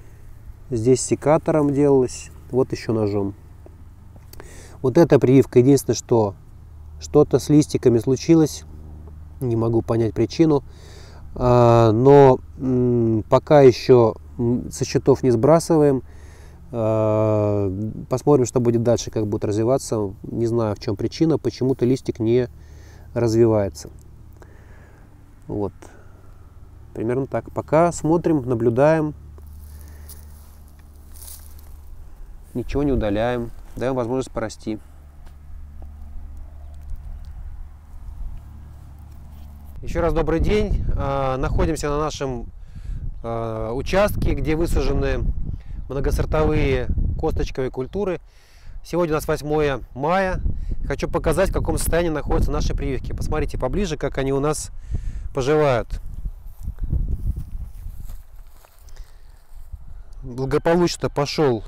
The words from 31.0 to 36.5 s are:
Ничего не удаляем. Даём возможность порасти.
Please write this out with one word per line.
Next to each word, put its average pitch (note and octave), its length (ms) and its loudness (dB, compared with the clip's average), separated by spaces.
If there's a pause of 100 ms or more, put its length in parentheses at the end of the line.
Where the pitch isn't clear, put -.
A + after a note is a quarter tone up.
Ничего B2+ 280 -4
не D3 100 0
удаляем. A#2 580 -2 (260)
Даём B2+ 200 -4
возможность B2 340 -4
порасти. A2 480 -8 (4000)